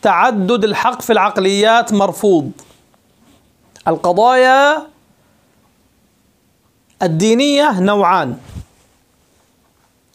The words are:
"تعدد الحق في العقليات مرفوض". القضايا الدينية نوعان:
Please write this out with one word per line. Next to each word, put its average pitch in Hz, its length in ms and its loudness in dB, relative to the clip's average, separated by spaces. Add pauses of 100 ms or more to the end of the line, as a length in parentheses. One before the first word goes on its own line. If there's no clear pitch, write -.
"تعدد 202 600 0
الحق 226 380 -4
في - 120 -2
العقليات 208 800 0
مرفوض". 190 580 0 (1400)
القضايا 254 1000 2 (2250)
الدينية 226 760 0
نوعان: 185 580 0 (1800)